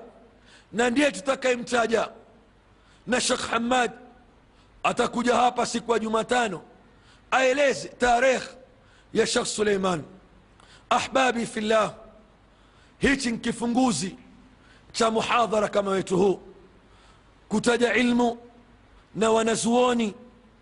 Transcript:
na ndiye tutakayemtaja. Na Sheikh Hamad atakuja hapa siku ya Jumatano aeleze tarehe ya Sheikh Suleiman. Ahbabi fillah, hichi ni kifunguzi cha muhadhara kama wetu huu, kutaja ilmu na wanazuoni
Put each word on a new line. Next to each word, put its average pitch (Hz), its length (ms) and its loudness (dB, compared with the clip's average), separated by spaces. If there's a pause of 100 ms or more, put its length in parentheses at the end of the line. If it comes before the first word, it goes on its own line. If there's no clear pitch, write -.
(720)
na 233 180 2
ndiye 277 220 4
tutakayemtaja. 240 960 0 (1000)
Na 233 140 0
Sheikh 247 200 -2
Hamad 233 500 0 (920)
atakuja 233 540 0
hapa 247 300 2
siku - 260 -4
ya 226 60 2
Jumatano 220 600 -2 (720)
aeleze 262 580 2
tarehe 240 600 2 (680)
ya 214 120 2
Sheikh 226 200 -2
Suleiman. 190 560 -2 (880)
Ahbabi 247 560 0
fillah, 214 480 0 (1040)
hichi 262 320 0
ni 226 80 -6
kifunguzi 226 800 -2 (760)
cha 226 180 0
muhadhara 214 580 0
kama 202 220 -2
wetu 190 280 -2
huu, 190 220 2 (1080)
kutaja 233 460 0
ilmu 240 440 2 (760)
na 220 160 0
wanazuoni 226 840 2 (480)